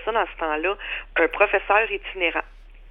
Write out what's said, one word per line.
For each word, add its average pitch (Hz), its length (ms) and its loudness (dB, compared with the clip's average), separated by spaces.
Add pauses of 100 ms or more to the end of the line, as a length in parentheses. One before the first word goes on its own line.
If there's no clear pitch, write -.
ça 220 80 -4
dans 220 140 2
ce - 120 -16
temps-là 165 400 -2 (380)
un 165 140 4
professeur 208 600 2
itinérant. 180 520 -4 (500)